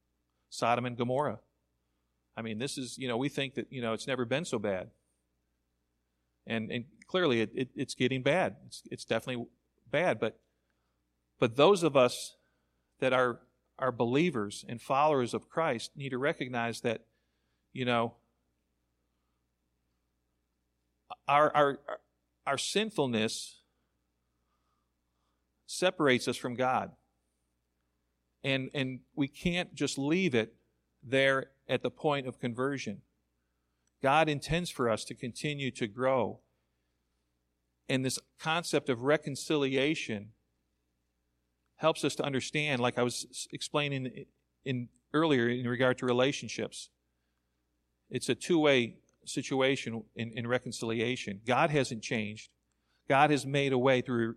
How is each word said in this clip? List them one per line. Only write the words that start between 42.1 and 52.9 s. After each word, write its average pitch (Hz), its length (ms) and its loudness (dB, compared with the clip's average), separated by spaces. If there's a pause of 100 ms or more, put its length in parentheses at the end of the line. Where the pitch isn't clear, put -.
to 147 60 -4
understand, 139 600 -2
like 123 160 0
I 127 40 2
was 120 280 -2
s-, - 200 -12
explaining 139 760 -6 (360)
in, 123 280 -4 (240)
earlier 147 340 4
in 123 180 -2
regard 127 320 2
to 127 80 -4
relationships. 123 840 -2 (1200)
It's - 180 -6
a 175 60 2
two-way 143 640 4 (280)
situation 131 760 -2 (120)
in, 117 220 -6
in 117 100 -6
reconciliation. 117 1000 -2
God 139 240 4
hasn't 131 320 0
changed. 107 480 -6 (580)